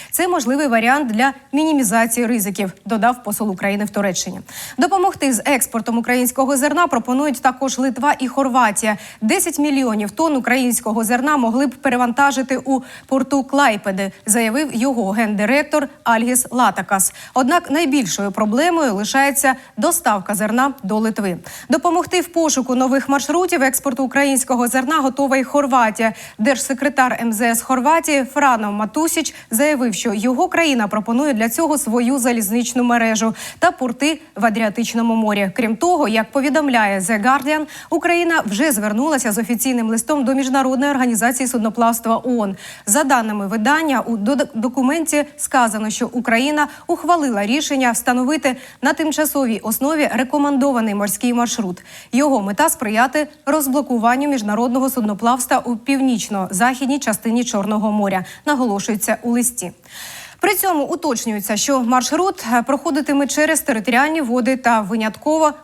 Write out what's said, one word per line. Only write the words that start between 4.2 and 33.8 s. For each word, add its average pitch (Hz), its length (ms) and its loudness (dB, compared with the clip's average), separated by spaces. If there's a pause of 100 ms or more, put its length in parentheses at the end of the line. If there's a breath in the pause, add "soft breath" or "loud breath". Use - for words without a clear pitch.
Допомогти 339 540 2
з 214 120 -2
експортом 233 540 -2
українського 254 580 0
зерна 294 300 2
пропонують 262 560 -2
також 254 360 -2
Литва 262 400 0
і 254 100 -4
Хорватія. 233 680 0 (240 loud breath)
Десять 294 380 0
мільйонів 254 520 0
тонн 320 260 0
українського 233 680 0
зерна 254 320 0
могли 247 300 2
б 247 80 -4
перевантажити 262 880 0
у 262 160 0 (260 loud breath)
порту 269 380 0
Клайпеди, 208 680 0 (140 loud breath)
заявив 233 480 2
його 233 360 0
гендиректор 240 800 0 (160)
Альгіс 233 460 2
Латакас. 202 640 0 (200 loud breath)
Однак 311 360 2
найбільшою 262 640 0
проблемою 254 640 2 (140)
лишається 269 460 2 (220 loud breath)
доставка 214 580 0
зерна 233 480 0
до 208 160 -2
Литви. 214 400 -2 (300 loud breath)
Допомогти 349 520 2
в - 80 -4
пошуку 285 460 0
нових 262 340 2
маршрутів 320 540 0
експорту 269 420 -2
українського 262 640 0
зерна 269 320 0
готова 269 360 0
й 262 80 0
Хорватія. 240 680 2 (260 loud breath)
Держсекретар 262 800 0
М 233 120 0
З 208 80 -2
С 233 220 0
Хорватії 277 640 2
Франо 240 480 2
Матусіч 302 640 -2 (160 loud breath)
заявив, 247 440 0
що 226 200 -4
його 254 340 0
країна 285 400 0
пропонує 233 460 0
для 226 140 0
цього 302 300 0
свою 240 400 0
залізничну 233 640 0
мережу 226 500 2 (240 loud breath)
та 339 120 4
порти 294 500 -2 (160)